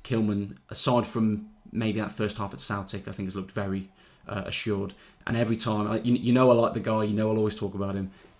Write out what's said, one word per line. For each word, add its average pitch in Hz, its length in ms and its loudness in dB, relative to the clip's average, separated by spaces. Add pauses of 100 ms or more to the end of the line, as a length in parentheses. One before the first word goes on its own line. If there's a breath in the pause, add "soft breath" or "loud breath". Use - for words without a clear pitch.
Kilman, 104 540 0 (140)
aside 123 360 2
from 107 440 0 (220)
maybe 107 280 0
that 101 120 -4
first 104 260 -4
half 101 160 -6
at 131 60 -6
Celtic, 98 460 -4
I 98 60 -8
think 95 140 -6
has 95 100 -6
looked 95 160 -6
very, 95 380 -4 (360 soft breath)
uh, 98 200 -6
assured. 98 480 -2 (320 soft breath)
And 117 100 -2
every 113 200 2
time, 107 320 0
I, 110 100 0
you, 120 160 2
you 120 180 2
know 127 180 8
I 120 40 8
like 117 180 4
the 113 80 -4
guy, 110 240 0
you 107 80 0
know 107 180 2
I'll 110 80 2
always 107 160 2
talk 98 200 -6
about 98 220 -4
him. 98 140 -4 (300 loud breath)